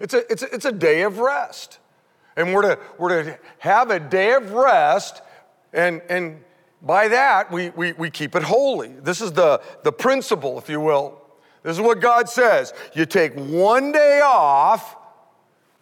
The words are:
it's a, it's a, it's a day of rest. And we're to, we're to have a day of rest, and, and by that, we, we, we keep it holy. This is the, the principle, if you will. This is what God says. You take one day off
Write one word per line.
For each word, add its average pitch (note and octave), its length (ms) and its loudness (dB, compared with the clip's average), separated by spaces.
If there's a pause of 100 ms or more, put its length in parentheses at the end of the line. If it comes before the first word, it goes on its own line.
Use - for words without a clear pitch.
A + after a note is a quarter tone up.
it's G#3+ 140 -6
a, A#3 180 -2
it's - 100 -8
a, - 120 -10
it's A#3 100 -6
a C4 80 -2
day E3 300 2
of G3+ 160 -2
rest. - 640 -4 (560)
And F3 180 -2
we're G3+ 80 2
to, F#3 160 0 (180)
we're F3 280 -2
to D3+ 140 -14 (200)
have A3 320 2
a F#3 100 -2
day F#3 320 0
of A3+ 200 0
rest, G3 680 0 (540)
and, E3 340 -2
and E3+ 320 -6 (400)
by G3 280 2
that, A3 440 2
we, F3 180 -6
we, F3 220 -6
we E3 180 -8
keep - 240 -8
it D#3+ 80 -2
holy. G#3 460 0
This C#3 320 -8
is F#3+ 120 -6
the, D3+ 280 4 (220)
the D3 100 0
principle, G#3 680 -2
if A#2+ 120 -18
you D3+ 100 -6
will. C#3+ 400 -2 (420)
This E3 140 -6
is G3 40 -6
what A3+ 200 2
God A#3 280 2
says. F#3+ 460 0 (180)
You D#3+ 140 -2
take D#3 280 0
one F#3+ 560 0
day D4 320 4
off F3+ 720 4 (840)